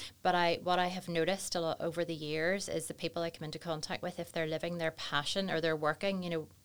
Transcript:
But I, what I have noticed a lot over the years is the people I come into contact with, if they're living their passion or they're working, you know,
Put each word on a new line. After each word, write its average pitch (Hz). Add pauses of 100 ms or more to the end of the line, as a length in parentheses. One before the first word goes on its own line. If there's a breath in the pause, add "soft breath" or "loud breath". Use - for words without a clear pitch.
(220 loud breath)
But 180
I, 170
what 180
I 180
have 180
noticed 170
a 175
lot 165
over 165
the 165
years 160
is 165
the -
people 170
I 165
come 165
into 156
contact 160
with, 180
if 170
they're 165
living 165
their 160
passion 160
or 160
they're 160
working, 160
you 175
know, 160 (160)